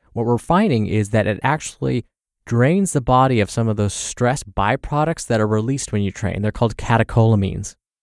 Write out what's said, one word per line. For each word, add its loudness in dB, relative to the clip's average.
what -4
we're 2
finding 2
is 0
that 2
it -2
actually -4
drains 2
the 0
body 2
of 0
some -2
of 0
those 0
stress -4
byproducts -2
that 0
are 2
released -2
when -2
you -2
train. -4
They're -2
called -2
catecholamines. 2